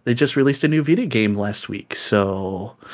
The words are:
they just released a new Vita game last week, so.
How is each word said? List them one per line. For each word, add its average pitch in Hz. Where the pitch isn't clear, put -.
they 120
just 135
released 139
a 151
new 156
Vita 180
game 110
last 104
week, -
so. 98